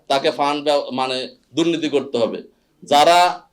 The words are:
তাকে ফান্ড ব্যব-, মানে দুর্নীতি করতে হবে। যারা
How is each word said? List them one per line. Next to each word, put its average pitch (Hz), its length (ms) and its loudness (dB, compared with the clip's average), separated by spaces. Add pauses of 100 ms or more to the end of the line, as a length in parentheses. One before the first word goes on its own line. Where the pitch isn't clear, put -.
তাকে 139 220 0
ফান্ড 147 340 -2
ব্যব-, 143 280 -2
মানে 131 360 -6 (260)
দুর্নীতি 156 340 -2
করতে 135 300 -2
হবে। 95 240 -4 (400)
যারা 170 580 4 (120)